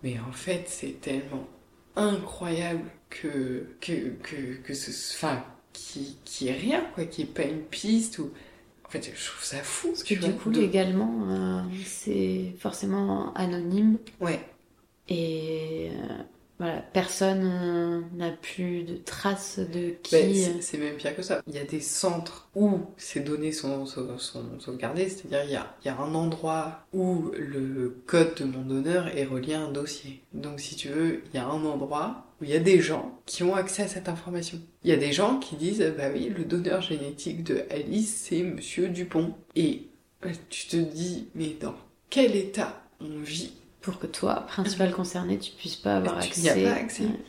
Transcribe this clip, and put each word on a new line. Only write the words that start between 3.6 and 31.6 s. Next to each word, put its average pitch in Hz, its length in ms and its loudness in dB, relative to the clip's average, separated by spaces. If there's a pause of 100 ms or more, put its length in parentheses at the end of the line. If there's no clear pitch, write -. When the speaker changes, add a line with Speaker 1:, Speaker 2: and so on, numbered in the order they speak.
Speaker 1:
que, 143 300 -2 (120)
que, 135 400 -8
que 139 120 -8
ce, - 160 -6 (260)
enfin, 135 260 0 (300)
qu'il, - 320 -10 (200)
qu'il - 220 -6
y 123 40 2
ait 127 40 0
rien, 269 300 0 (100)
quoi, 170 120 -2
qu'il - 180 -4
y - 40 -6
ait - 40 -12
pas - 100 -2
une 156 200 -2
piste 220 580 2
ou... 143 100 -4 (560)
En - 20 -20
fait, - 140 -6 (140)
je - 100 -8
trouve - 180 -8
ça 139 200 -4
fou, - 240 -4
Speaker 2:
Parce - 160 -2
Speaker 1:
tu 208 100 2
Speaker 2:
que 185 100 0
du 190 60 4
Speaker 1:
vois, 220 100 -2
Speaker 2:
coup, 220 100 0
Speaker 1:
de 233 100 4
Speaker 2:
légalement, 196 680 4
euh, 185 340 0 (220)
c'est 185 760 0
forcément 196 760 0
anonyme. 185 640 4 (220)
Speaker 1:
Ouais. 170 180 2 (720)
Speaker 2:
Et, 160 840 -2
euh, - 300 -6 (380)
voilà, 165 220 -2 (100)
personne, 190 520 4
euh, 175 560 2 (160)
n'a 175 140 0
plus 175 540 -4
de 170 120 -6
traces - 640 -4
de 175 440 -2
qui, - 120 0
Speaker 1:
Ben, 190 200 10
c'est, 185 160 6
Speaker 2:
euh. 175 100 0
Speaker 1:
c'est - 180 -4
même 147 180 -2
pire 143 200 -4
que 185 60 -6
ça. 165 260 -2
Il 147 60 -10
y 143 40 -6
a 143 60 -4
des 147 160 -4
centres - 760 -2
où 202 240 6 (180)
ces - 240 -6
données 151 300 -2
sont, 139 360 -2
sont, 127 320 -6
sont - 260 -8 (160)
sauvegardées, 143 480 -2
c'est-à-dire 143 360 -2
il 143 80 -4
y 131 40 0
a, - 180 -8 (100)
il 143 40 0
y - 20 -2
a 123 80 -6
un 151 160 -2
endroit 160 800 0
où 185 440 2
le 135 720 -2
code 165 300 6
de 139 80 -4
mon 131 180 -2
donneur 147 460 2 (100)
est 135 60 2
relié 131 300 -2
à 156 80 -2
un 147 100 -4
dossier. 143 500 -6 (100)
Donc 143 280 -8
si - 160 -10
tu 139 120 -8
veux, 160 340 0 (100)
il 135 40 -4
y 127 40 0
a 120 60 -2
un 156 180 0